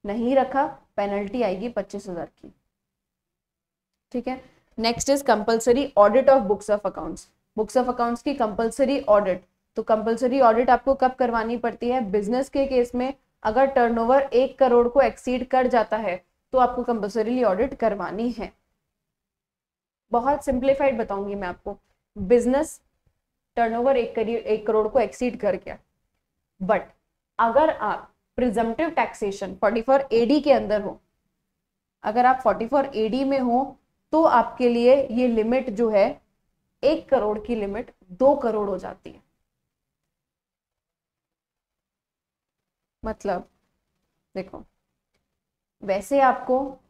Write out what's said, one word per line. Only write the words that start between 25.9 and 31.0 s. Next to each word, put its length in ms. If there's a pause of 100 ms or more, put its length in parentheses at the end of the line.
but 200 (580)
अगर 320
आप 400 (260)
presumptive 540
taxation 640
फ़ोर्टी 260
फ़ोर 300
ए 140
डी 160
के 120
अंदर 280
हो, 180 (1040)